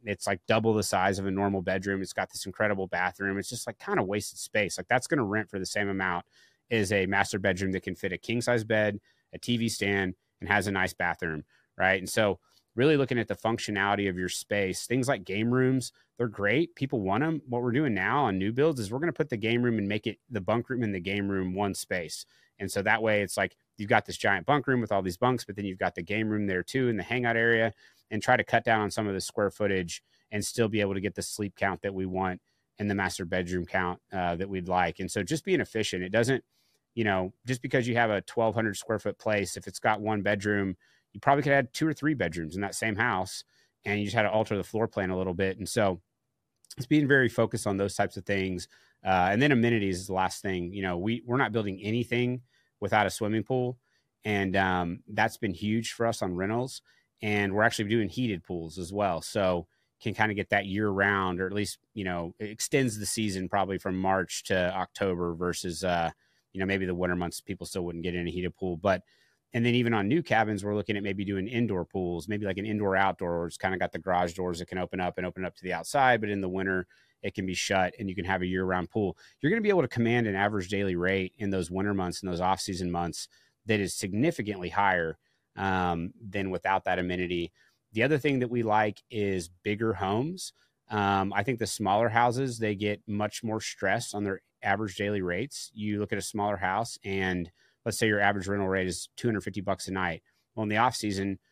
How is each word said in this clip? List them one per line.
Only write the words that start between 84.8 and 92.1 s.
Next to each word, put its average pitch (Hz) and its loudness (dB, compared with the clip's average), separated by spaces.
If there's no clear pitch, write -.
um, 92 0
than 98 -4
without 92 0
that 92 0
amenity. 90 -2
The 110 2
other 147 4
thing 139 0
that 123 0
we 120 0
like 107 2
is 98 -2
bigger 107 -2
homes. 110 -2
Um, 98 2
I 101 0
think 117 -2
the 107 0
smaller 107 2